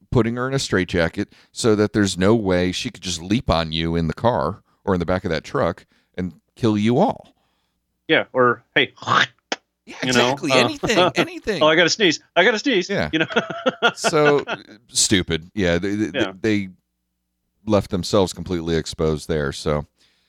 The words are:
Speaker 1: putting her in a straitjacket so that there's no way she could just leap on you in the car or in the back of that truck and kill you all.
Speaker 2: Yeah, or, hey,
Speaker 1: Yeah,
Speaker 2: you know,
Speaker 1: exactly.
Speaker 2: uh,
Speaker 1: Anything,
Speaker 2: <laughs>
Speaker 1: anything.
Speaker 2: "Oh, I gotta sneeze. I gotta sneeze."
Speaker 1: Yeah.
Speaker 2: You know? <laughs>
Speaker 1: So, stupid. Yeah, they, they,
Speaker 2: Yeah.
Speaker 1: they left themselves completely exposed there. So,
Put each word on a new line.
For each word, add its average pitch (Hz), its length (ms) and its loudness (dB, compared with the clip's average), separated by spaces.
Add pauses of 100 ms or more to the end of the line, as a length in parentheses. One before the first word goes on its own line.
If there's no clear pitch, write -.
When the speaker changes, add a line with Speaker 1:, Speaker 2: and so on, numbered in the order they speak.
(120)
Speaker 1:
putting 117 260 2
her 123 100 -4
in 135 80 -4
a 135 40 0
straitjacket 92 720 -2 (200)
so 110 240 2
that 104 180 2
there's 98 240 2
no 95 180 4
way 90 360 2
she - 180 -6
could - 140 -18
just 87 180 -6
leap 98 260 -2
on 82 240 0
you 82 240 -2
in 82 120 0
the 78 60 -2
car 101 500 -2 (200)
or 98 120 0
in 87 40 0
the 85 60 -2
back 92 180 -2
of 95 60 -4
that 78 140 -4
truck - 420 -4 (320)
and 90 160 -6 (220)
kill 110 200 2
you 110 220 2
all. - 380 -2 (720)
Speaker 2:
Yeah, 135 160 2 (100)
or, 120 300 2 (100)
hey, 135 180 0 (920)
Speaker 1:
Yeah, - 180 -18
Speaker 2:
you 127 100 0
know, 123 180 4
Speaker 1:
exactly. - 200 -4
Speaker 2:
uh, 131 60 2
Speaker 1:
Anything, 180 580 2
Speaker 2:
<laughs> - 0 -
Speaker 1:
anything. 269 460 -2
Speaker 2:
"Oh, 156 60 4
I 156 80 4
gotta 165 160 4
sneeze. 175 280 0 (160)
I 175 80 4
gotta 226 140 2
sneeze." 208 320 -2
Speaker 1:
Yeah. 190 240 -2
Speaker 2:
You 160 60 0
know? 156 120 -2
<laughs> - 640 -2
Speaker 1:
So, 147 480 2 (440)
stupid. 85 640 -2
Yeah, 87 240 0
they, 98 180 -4
they, 104 240 -4
Speaker 2:
Yeah. 95 220 -4
Speaker 1:
they 104 280 -2 (1000)
left 104 240 0
themselves 92 420 0
completely 85 420 -4
exposed 78 520 -2
there. 76 240 -2
So, 76 340 -4 (440)